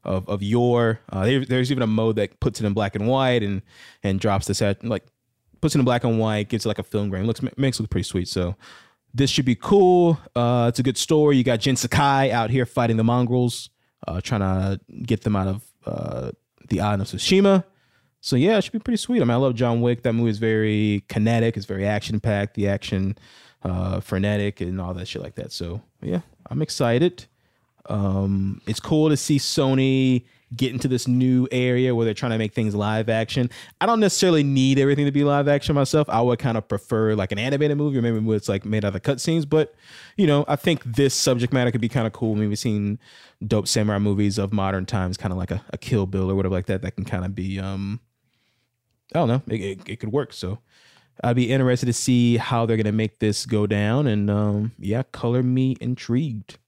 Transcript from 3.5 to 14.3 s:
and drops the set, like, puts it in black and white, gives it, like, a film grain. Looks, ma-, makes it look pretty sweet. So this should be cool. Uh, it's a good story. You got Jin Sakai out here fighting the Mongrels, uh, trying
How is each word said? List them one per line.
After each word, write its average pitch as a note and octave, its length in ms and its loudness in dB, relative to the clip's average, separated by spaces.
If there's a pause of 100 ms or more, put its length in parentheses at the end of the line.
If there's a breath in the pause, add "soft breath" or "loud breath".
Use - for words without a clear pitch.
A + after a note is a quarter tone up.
and G2 160 0
drops G2 280 0
the G2+ 80 -2
set, G2+ 300 -2
like, A2+ 200 -4 (560)
puts D#3 140 0
it D3 40 4
in C3 60 4
black B2 200 2
and A2+ 140 2
white, G#2+ 300 0
gives A2 160 -4
it, A2+ 40 -2
like, G#2 100 -4
a F#2+ 40 -8
film G#2 280 -4
grain. F#2+ 160 -4
Looks, A2+ 160 -4
ma-, B2+ 160 -4
makes C3+ 200 0
it A2+ 40 -4
look G#2+ 80 -6
pretty - 140 -2
sweet. F2+ 240 -4
So F2+ 280 -4 (560 loud breath)
this C3+ 180 2
should C#3+ 140 0
be B2 100 2
cool. F3+ 640 4 (160)
Uh, A#2+ 340 2
it's A#2+ 100 -2
a C3 40 -2
good B2+ 140 0
story. D3+ 400 4
You B2 80 4
got A#2 160 2
Jin C3 160 0
Sakai C3+ 560 2
out A2+ 180 0
here B2+ 140 0
fighting A#2 320 0
the A2+ 80 2
Mongrels, B2 640 0 (380)
uh, F2+ 140 -6
trying G#2 200 -2